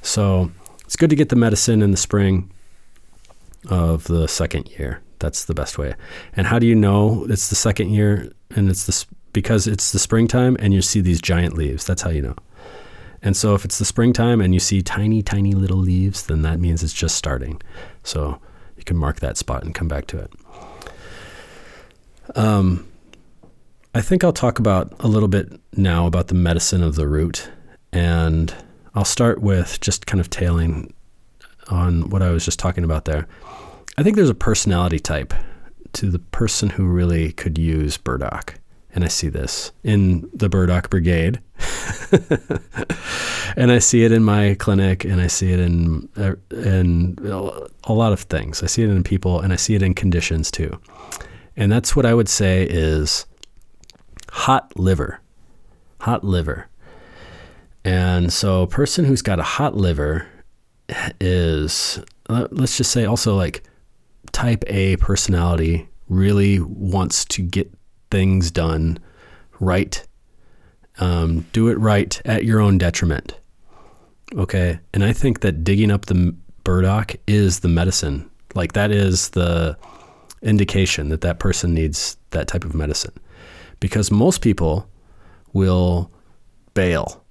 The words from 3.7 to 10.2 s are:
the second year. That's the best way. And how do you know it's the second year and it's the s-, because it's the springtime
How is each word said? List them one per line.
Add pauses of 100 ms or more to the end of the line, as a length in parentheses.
the
second
year. (180)
That's
the
best
way. (400)
And
how
do
you
know
it's
the
second
year (240)
and
it's
the
s-, (280)
because
it's
the
springtime